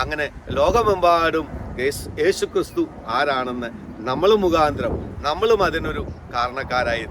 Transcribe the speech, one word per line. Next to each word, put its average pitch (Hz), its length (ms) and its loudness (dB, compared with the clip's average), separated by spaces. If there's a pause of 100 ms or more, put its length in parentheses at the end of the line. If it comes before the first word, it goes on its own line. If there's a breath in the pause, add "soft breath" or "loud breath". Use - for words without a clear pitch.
അങ്ങനെ 147 240 -2 (320)
ലോകമെമ്പാടും 170 880 4 (360)
യേശു, 139 240 -2 (160)
യേശു 190 320 2
ക്രിസ്തു 170 300 0 (340)
ആരാണെന്ന് 127 520 0 (400)
നമ്മൾ 151 200 4 (140)
മുഖാന്തരം 147 500 2 (340)
നമ്മളും 202 400 2
അതിനൊരു 156 340 -2 (320)
കാരണക്കാരായി 123 760 -2